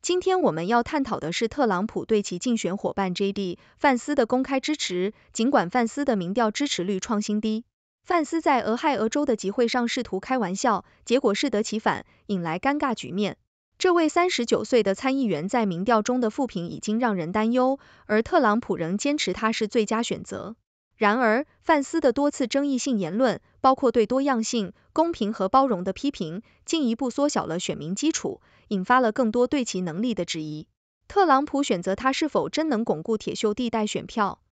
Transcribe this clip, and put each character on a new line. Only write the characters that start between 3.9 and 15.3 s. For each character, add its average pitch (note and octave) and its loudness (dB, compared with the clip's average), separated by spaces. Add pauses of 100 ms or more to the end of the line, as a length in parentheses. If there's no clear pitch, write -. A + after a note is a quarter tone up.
斯 D4 -4
的 C4 4
公 B3+ 0
开 C4+ -2
支 D4+ -4
持。 F#3 -4 (200)
尽 A3+ 0
管 G#3+ 4
范 A3+ 0
斯 C#4+ -4
的 C4+ 2
民 F#3 -2
调 A3 0
支 C#4+ -2
持 - -4
率 F#3+ -2
创 G#3 -2
新 G#3 -2
低， A3 -4 (400)
范 E4+ 0
斯 E4 -2
在 C#4 2
俄 A3 0
亥 C#4+ 0
俄 A3 0
州 D4 0
的 B3+ 2
集 F#3+ -4
会 A#3 2
上 A#3+ 0
试 A#3+ -4
图 F#3+ -6
开 C4 -2
玩 F#3+ -2
笑， G#3 0 (200)
结 B3 4
果 G#3 2
适 C4+ -2
得 G#3 0
其 G#3+ -4
反， D#3+ -2 (200)
引 F#3+ -2
来 E3+ -4
尴 C#4+ 0
尬 C4+ 0
局 - -10
面。 F#3 -2 (400)
这 F#4 4
位 E4 4
三 F4 2
十 A#3+ -2
九 C#4 0
岁 A3 2
的 G3 2
参 C4 -2
议 C#4 0
员 F3+ -2